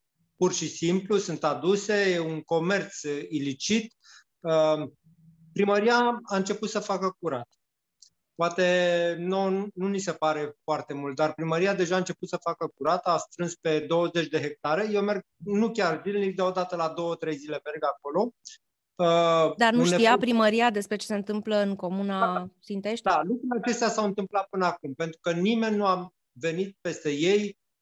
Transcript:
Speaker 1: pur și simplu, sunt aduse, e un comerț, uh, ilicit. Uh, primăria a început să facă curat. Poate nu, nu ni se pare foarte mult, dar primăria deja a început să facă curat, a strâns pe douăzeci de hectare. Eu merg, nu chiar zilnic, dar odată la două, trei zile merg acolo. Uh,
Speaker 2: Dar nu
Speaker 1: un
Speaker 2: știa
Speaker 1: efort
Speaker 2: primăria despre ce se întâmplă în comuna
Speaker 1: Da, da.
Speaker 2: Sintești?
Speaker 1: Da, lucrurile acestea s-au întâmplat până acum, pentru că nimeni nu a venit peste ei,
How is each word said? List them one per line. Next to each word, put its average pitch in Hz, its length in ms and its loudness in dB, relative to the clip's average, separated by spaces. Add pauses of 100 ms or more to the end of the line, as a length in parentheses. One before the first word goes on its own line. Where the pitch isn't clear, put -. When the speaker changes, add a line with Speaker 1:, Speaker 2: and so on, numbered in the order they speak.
(360)
Speaker 1:
pur 180 160 2
și 160 160 -4
simplu, 190 480 0
sunt 165 280 -4
aduse, 170 500 0
e 190 240 2
un 160 220 -4
comerț, 170 640 -2
uh, 147 260 -4
ilicit. 156 640 -2 (460)
Uh, 156 500 2 (640)
primăria 226 720 4
a 202 140 -4
început 202 320 -2
să 208 100 -4
facă 196 420 -2
curat. 139 280 -6 (840)
Poate 175 840 2
nu, 190 560 0
nu 185 140 -2
ni 196 100 -2
se 185 140 -4
pare 151 520 -2
foarte 147 300 -4
mult, 139 220 -6
dar 156 180 0
primăria 165 400 0
deja 180 200 0
a 185 40 2
început 180 300 -6
să - 80 -6
facă 165 400 -6
curat, 160 300 0
a 175 100 4
strâns 165 380 -6
pe 156 240 0
douăzeci 165 500 0
de 143 120 0
hectare. 147 520 -2
Eu 202 100 0
merg, 208 200 -2 (220)
nu 202 260 0
chiar 165 360 0
zilnic, 196 280 -2
dar 180 120 0
odată 185 300 -2
la 165 120 0
două, 170 260 -4
trei 160 220 -6
zile 147 280 -8
merg 151 200 -6
acolo. 156 480 -2 (640)
Uh, 170 640 4
Speaker 2:
Dar 226 160 4
nu 240 60 2
Speaker 1:
un 202 60 4
Speaker 2:
știa 175 140 4
Speaker 1:
efort 226 220 6
Speaker 2:
primăria 233 500 4
despre 202 260 -2
ce 196 100 -8
se 220 80 -4
întâmplă 208 420 -2
în 202 200 0
comuna 196 420 -4
Speaker 1:
Da, 180 140 2
da. 180 160 -4 (120)
Speaker 2:
Sintești? 208 440 -6
Speaker 1:
Da, 170 200 4
lucrurile 247 380 -2
acestea 233 260 0
s-au 214 160 0
întâmplat 196 440 -2
până 185 180 0
acum, 165 280 -4
pentru 165 260 -6
că 175 120 0
nimeni 214 440 2
nu 202 100 2
a 180 260 0 (200)
venit 165 480 -4
peste 160 300 -4
ei, 196 480 2 (240)